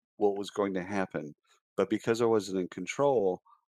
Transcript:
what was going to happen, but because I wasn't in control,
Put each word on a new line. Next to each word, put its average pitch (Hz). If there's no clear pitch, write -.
what 101
was 101
going 101
to 92
happen, 92
but 95
because 113
I 120
wasn't 101
in 87
control, 98